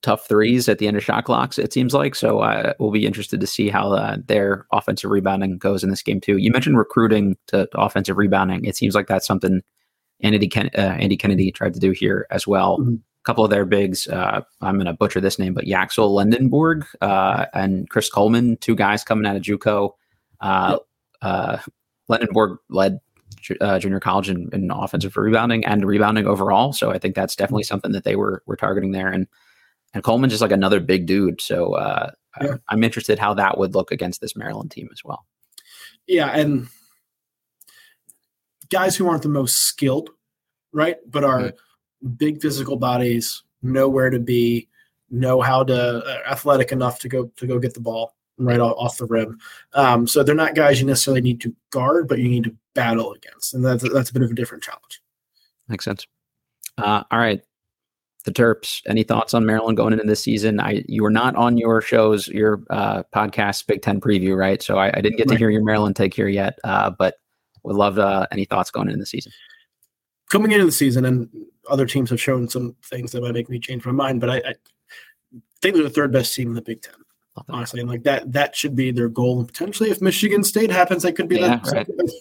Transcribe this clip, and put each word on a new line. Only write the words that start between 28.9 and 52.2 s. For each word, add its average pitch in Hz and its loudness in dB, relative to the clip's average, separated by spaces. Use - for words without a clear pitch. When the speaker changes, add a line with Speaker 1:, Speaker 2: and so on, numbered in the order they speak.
Speaker 1:
there. 95 -2
And, 95 -2
and 98 -6
Coleman's 120 2
just, 107 0
like, 104 2
another 98 4
big 90 0
dude. 95 0
So, - -2
uh, - -4
Speaker 2:
Yeah. 139 -4
Speaker 1:
I'm 110 0
interested 110 0
how 104 0
that 98 0
would 95 -2
look 95 0
against 92 -6
this - -12
Maryland 107 -10
team - -16
as - -20
well. - -14
Speaker 2:
Yeah, 160 2
and 143 0
guys 185 0
who 185 0
aren't 160 0
the 151 -2
most 135 0
skilled, 139 0
right, 160 0
but 143 -2
are 131 2
Speaker 1:
Mm-hmm. - -10
Speaker 2:
big 151 -2
physical 135 -4
bodies, 123 -2
know 135 2
where 131 2
to 127 0
be, 117 0
know 127 2
how 131 2
to, 120 0
uh, 127 -8
athletic 135 2
enough 127 -2
to - -12
go, 123 -4
to 123 -8
go 123 -2
get 120 -4
the 120 -16
ball 113 -6
right 123 2
o-, 117 2
off 120 -4
the 123 -10
rim. 110 -2
Um, 123 4
so 147 2
they're 143 4
not 156 2
guys 143 4
you 135 2
necessarily 131 2
need 123 0
to 117 -8
guard, 135 0
but 123 0
you 123 0